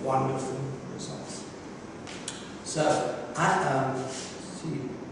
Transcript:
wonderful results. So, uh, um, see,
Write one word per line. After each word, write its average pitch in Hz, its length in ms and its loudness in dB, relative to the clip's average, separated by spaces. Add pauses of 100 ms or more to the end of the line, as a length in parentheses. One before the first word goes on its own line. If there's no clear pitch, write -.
wonderful 131 560 2 (340)
results. - 500 -6 (1200)
So, - 180 2 (540)
uh, 147 580 6
um, 131 140 -2
see, - 720 -4 (320)